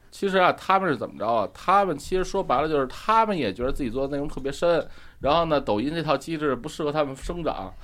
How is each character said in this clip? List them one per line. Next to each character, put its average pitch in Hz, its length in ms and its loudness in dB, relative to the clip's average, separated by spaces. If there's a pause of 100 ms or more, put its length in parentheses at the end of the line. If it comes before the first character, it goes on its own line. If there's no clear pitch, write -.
(100)
其 - 180 -2
实 190 80 0
啊， 175 160 6
他 190 260 2
们 190 80 0
是 151 80 2
怎 110 140 -6
么 - 100 -14
着 95 80 -2
啊？ 107 280 2
他 196 320 4
们 160 100 -2
其 - 180 -8
实 185 80 0
说 190 220 -2
白 131 160 2
了 156 80 0
就 151 100 2
是 131 80 2
他 220 380 2
们 208 120 0
也 120 140 0
觉 120 140 -4
得 135 80 0
自 147 100 -4
己 123 60 -2
做 131 180 -2
的 143 80 -4
内 143 40 -2
容 147 100 -4
特 143 100 -6
别 135 140 -4
深， 170 340 2 (340)
然 139 140 2
后 170 120 4
呢， 151 120 2
抖 107 220 0
音 147 140 -2
这 165 80 -2
套 147 120 2
机 160 220 -4
制 147 180 0
不 123 140 -8
适 156 160 -6
合 147 80 0
他 151 120 2
们 135 120 -8
生 175 260 -8
长， 95 300 -4 (120)